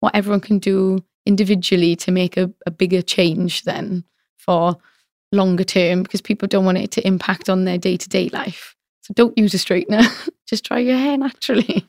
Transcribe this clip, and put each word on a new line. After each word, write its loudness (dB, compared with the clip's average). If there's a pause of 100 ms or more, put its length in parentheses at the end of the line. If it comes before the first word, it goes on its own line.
what 0
everyone 0
can 0
do 0 (200)
individually 2
to -4
make 0
a, 0 (140)
a -6
bigger 0
change 0
then -6 (340)
for 0 (540)
longer 2
term, 2
because -6
people -4
don't 2
want 2
it -6
to -4
impact -2
on 2
their -2
day-to-day -2
life. -10 (300)
So -14
don't 2
use 4
a -2
straightener. 2 (340)
<laughs> -20
Just -4
dry -4
your 2
hair 0
naturally. -2